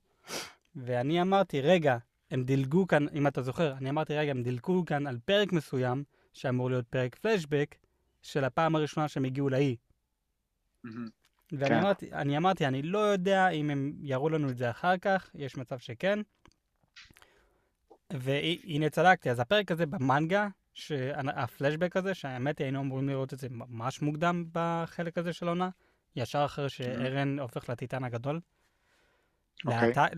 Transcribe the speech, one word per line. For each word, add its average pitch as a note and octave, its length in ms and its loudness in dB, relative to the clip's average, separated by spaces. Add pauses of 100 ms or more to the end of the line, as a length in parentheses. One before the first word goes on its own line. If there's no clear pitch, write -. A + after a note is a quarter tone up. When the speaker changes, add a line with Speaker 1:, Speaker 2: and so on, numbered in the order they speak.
(760)
Speaker 1:
ואני B2+ 460 0
אמרתי, F#3+ 380 2
"רגע, D3 360 6 (340)
הם C3 140 -2
דילגו C3+ 420 4
כאן", D3 280 4
אם C#3+ 120 2
אתה C#3 160 0
זוכר, C3+ 300 0
אני C3+ 180 -6
אמרתי, D3+ 260 -2
"רגע, D3+ 140 0
הם B2+ 120 -2
דילגו B2+ 420 0
כאן C#3+ 220 -2
על B2 180 -6
פרק G3+ 280 2
מסוים, C3+ 520 -2 (280)
שאמור B2+ 380 -2
להיות B2+ 180 -2
פרק B2+ 280 -2
פלשבק, D3+ 580 0 (480)
של C#3 220 -2
הפעם D#3+ 320 2
הראשונה D3+ 320 0
שהם C#3 160 -2
הגיעו C3+ 240 0
לאי." C3 280 2 (1080)
Speaker 2:
מהמם. A#2 240 -10 (440)
Speaker 1:
ואני C#3 160 -2
Speaker 2:
כן. A#2+ 100 4
Speaker 1:
אמרתי, G3 340 0
אני C#3+ 240 0
אמרתי, F3 300 2
"אני C3 160 0
לא F3+ 160 -2
יודע G3 500 4
אם D3+ 220 0
הם C#3 300 -2
יראו C3+ 280 0
לנו D3+ 220 0
את B2 60 -4
זה A#2+ 140 -2
אחר F3+ 280 0
כך, F#3+ 360 0
יש C#3 220 -10
מצב C3 220 -8
שכן." F#3 400 -2 (1900)
והנה D3 800 -2
צדקתי, E3+ 400 4
אז A#2+ 100 0
הפרק G3+ 300 2
הזה E3 160 0
במנגה, D#3 600 2 (260)
שה-, C#3+ 460 -6 (140)
הפלשבק D3+ 600 -2
הזה, F#3 180 -2
שהאמת C3 440 -4
היא, D3+ 60 -2
היינו C3+ 160 -2
אמורים C#3 280 -2
לראות C3+ 240 -2
את C3 60 -12
זה C3 120 -10
ממש A#2+ 520 -6
מוקדם E3 500 0
בחלק E3+ 640 -4
הזה E3+ 140 -4
של F3 140 -6
העונה, F3+ 240 -2 (460)
ישר C#3+ 280 0
אחרי C#3 180 -4
Speaker 2:
מהמם. B2+ 360 -4
Speaker 1:
שארן C#3 400 -2
הופך B2 300 -8
לטיטן C3 360 -6
הגדול. B2+ 360 -4 (1300)
Speaker 2:
אוקיי. A#2 220 2
Speaker 1:
לאטא-, C#3+ 300 2